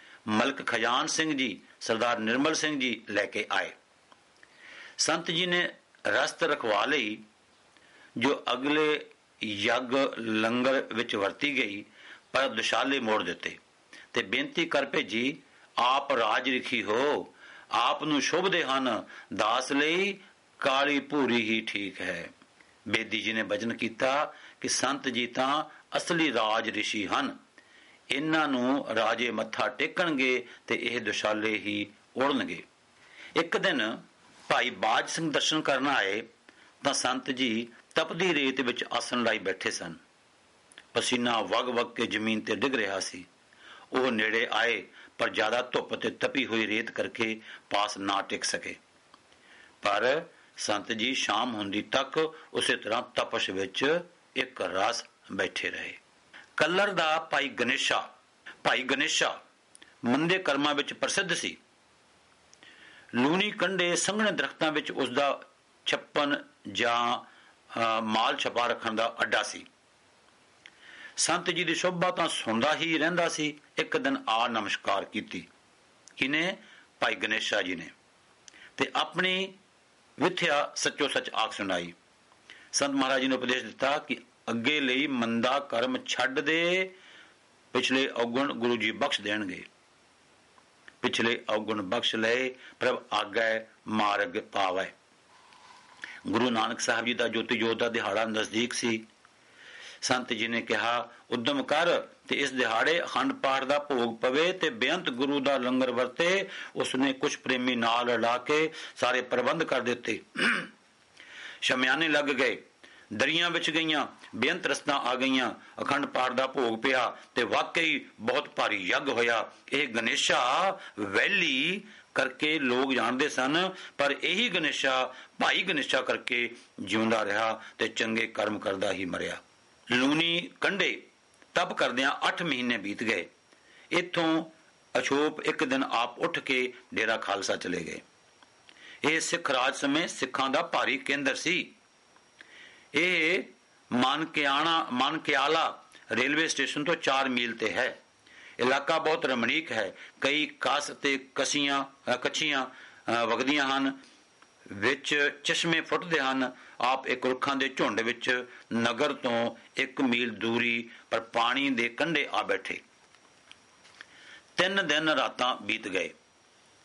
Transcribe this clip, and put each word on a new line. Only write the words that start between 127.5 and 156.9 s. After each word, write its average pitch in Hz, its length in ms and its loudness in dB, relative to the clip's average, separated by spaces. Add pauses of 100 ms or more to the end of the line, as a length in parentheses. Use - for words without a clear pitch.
ਤੇ 113 100 0
ਚੰਗੇ 113 380 -2
ਕਰਮ 107 320 -2
ਕਰਦਾ 98 340 -2
ਹੀ 92 120 -6
ਮਰਿਆ। 87 380 -6 (500)
ਲੂਣੀ 160 560 2 (120)
ਕੰਢੇ 160 460 0 (480)
ਤਪ 160 180 0
ਕਰਦਿਆਂ 135 560 2
ਅੱਠ 185 140 -2
ਮਹੀਨੇ 123 360 -2
ਬੀਤ 101 240 -6
ਗਏ। 104 260 -2 (640)
ਇੱਥੋਂ 165 540 0 (540)
ਅਛੋਪ 143 420 0
ਇੱਕ 156 240 0
ਦਿਨ 135 200 0
ਆਪ 120 340 -2
ਉੱਠ 170 200 -2
ਕੇ 127 340 0 (220)
ਡੇਰਾ 110 220 2
ਖਾਲਸਾ 98 400 -2
ਚਲੇ 90 280 -4
ਗਏ। 80 160 -10 (1120)
ਇਹ 160 80 2
ਸਿੱਖ 170 300 0
ਰਾਜ 131 260 2
ਸਮੇਂ 147 320 0
ਸਿੱਖਾਂ 135 420 -2
ਦਾ 151 120 2
ਭਾਰੀ 131 360 0
ਕੇਂਦਰ 139 360 0
ਸੀ। 156 400 -2 (1200)
ਇਹ 170 480 4 (500)
ਮਾਨਕਿਆਣਾ, 147 1000 2
ਮਾਨਕਿਆਲਾ 143 920 2 (280)
ਰੇਲਵੇ 143 360 2
ਸਟੇਸ਼ਨ 143 360 -2
ਤੋਂ 135 120 2
ਚਾਰ 135 320 2
ਮੀਲ 120 280 -2
ਤੇ 107 160 -2
ਹੈ। 113 300 -2 (580)
ਇਲਾਕਾ 139 380 2
ਬਹੁਤ 160 280 0
ਰਮਣੀਕ 127 460 0
ਹੈ। 101 240 -2 (240)
ਕਈ 143 300 0 (100)
ਕਸ 143 320 0 (100)
ਤੇ 135 320 0
ਕਸੀਆਂ, 139 500 0 (280)
ਅ, 123 40 2
ਕੱਛੀਆਂ, 139 500 0 (460)
ਅ, 117 120 2
ਵਗਦੀਆਂ 135 540 2
ਹਨ। 135 200 0 (720)
ਵਿੱਚ 139 720 2
ਚਸ਼ਮੇ 165 360 2
ਫੁੱਟਦੇ 160 400 0
ਹਨ। 131 320 0 (280)
ਆਪ 131 260 0